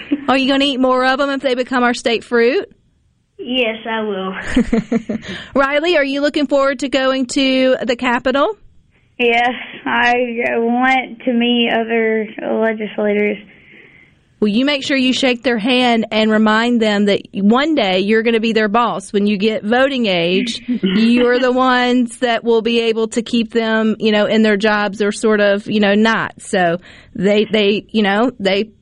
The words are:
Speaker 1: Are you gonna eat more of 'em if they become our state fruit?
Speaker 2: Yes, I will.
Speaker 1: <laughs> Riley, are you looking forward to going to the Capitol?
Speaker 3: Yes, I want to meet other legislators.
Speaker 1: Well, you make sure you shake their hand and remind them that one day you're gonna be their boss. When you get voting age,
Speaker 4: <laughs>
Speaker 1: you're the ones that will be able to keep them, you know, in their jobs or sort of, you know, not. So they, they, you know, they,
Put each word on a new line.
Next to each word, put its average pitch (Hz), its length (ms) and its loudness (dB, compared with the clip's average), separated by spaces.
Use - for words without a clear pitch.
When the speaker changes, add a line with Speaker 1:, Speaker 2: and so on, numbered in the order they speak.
Speaker 1:
Are 254 100 2
you 262 120 0
gonna 269 140 2
eat 269 160 -2
more 254 240 2
of 262 160 2
'em 277 100 0
if 269 120 -4
they 254 120 -2
become 254 300 -2
our 247 100 2
state 233 300 -2
fruit? 240 480 0
Speaker 2:
Yes, 240 380 -4
I 226 120 -4
will. 190 300 -6
Speaker 1:
<laughs> - 0 -
Riley, 294 420 0
are 285 80 2
you 277 180 -4
looking 294 240 0
forward 277 340 0
to 277 80 -4
going 262 380 -2
to 262 580 2
the 240 120 -2
Capitol? 254 600 -2
Speaker 3:
Yes, 240 320 2
I 240 280 0
want 247 680 0
to 262 80 0
meet 240 400 2
other 226 540 0
legislators. 208 760 -2
Speaker 1:
Well, 214 80 2
you 226 160 2
make 277 200 -2
sure 285 120 -2
you 254 160 2
shake 247 320 0
their 240 140 0
hand 240 520 0
and 220 180 0
remind 220 540 2
them 208 220 2
that 196 160 2
one 254 440 2
day 190 240 2
you're 214 240 2
gonna 226 160 0
be 226 120 0
their 214 160 0
boss. 202 440 -2
When 202 160 0
you 208 100 0
get 214 260 -2
voting 247 420 0
age, 185 580 0
Speaker 4:
<laughs> - 20 -20
Speaker 1:
you're 240 720 2
the 254 140 2
ones 247 640 0
that 240 240 -2
will 226 200 2
be 233 180 0
able 226 280 0
to 233 140 -2
keep 233 300 -2
them, 220 480 0
you 214 100 2
know, 208 160 2
in 220 160 2
their 214 140 4
jobs 208 440 -2
or 208 120 0
sort 214 280 0
of, 202 280 0
you 214 100 0
know, 202 160 2
not. 214 480 0
So 180 360 0
they, 208 300 2
they, 208 460 0
you 214 120 0
know, 208 380 0
they, 196 420 -2